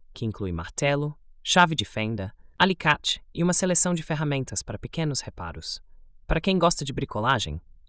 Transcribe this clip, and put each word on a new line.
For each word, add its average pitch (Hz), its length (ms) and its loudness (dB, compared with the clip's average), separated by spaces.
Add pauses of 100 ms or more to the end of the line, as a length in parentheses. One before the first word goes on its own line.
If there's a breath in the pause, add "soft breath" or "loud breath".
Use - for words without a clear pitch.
(120)
que - 140 -8
inclui 101 260 -4
martelo, 143 640 -2 (280)
chave 175 320 6
de 107 100 -2
fenda, 110 480 -4 (260)
alicate - 640 2 (120)
e 165 80 0
uma 180 100 4
seleção 180 400 4
de 165 80 -2
ferramentas 143 600 -2
para 107 160 -8
pequenos 151 420 -4
reparos. - 580 -10 (460)
Para - 160 2
quem 190 160 2
gosta 170 260 4
de 131 80 -6
bricolagem, 117 680 -2 (280)